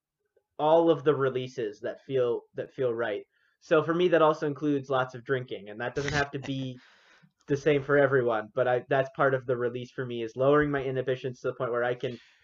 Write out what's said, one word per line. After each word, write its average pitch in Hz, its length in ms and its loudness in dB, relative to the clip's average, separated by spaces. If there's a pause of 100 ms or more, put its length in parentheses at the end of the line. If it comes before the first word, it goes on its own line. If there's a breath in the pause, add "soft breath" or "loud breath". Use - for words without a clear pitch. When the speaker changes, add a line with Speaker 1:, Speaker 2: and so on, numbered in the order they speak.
(580)
Speaker 1:
all 165 320 6
of 143 140 0
the 147 100 4
releases 127 640 -4
that - 240 -8
feel, 123 380 -2 (120)
that 120 180 -10
feel 127 200 -2
right. 110 320 -4 (360)
So 160 220 2
for 165 120 -2
me, 180 140 2
that 160 140 4
also 156 240 2
includes 143 440 -2
lots 131 240 -2
of 120 100 -14
drinking, 127 440 -4
and 107 120 -12
that 123 140 -6
doesn't 143 200 -4
have 143 180 -2
to 147 60 -8
be 131 400 -8 (340 soft breath)
Speaker 2:
<laughs> - 360 -20
Speaker 1:
the 143 80 2
same 143 280 0
for 143 140 4
everyone, 120 560 2
but 127 140 2
I, 123 200 0
that's 135 280 0
part 139 180 2
of 120 120 -4
the 127 100 0
release 120 360 -6
for 131 140 -8
me, 120 160 -6
is 113 140 -8
lowering 143 340 4
my 139 120 -2
inhibitions 127 580 -4
to 127 80 -6
the 127 60 -4
point 120 180 -4
where 120 120 0
I 123 100 0
can 123 240 -8 (240 soft breath)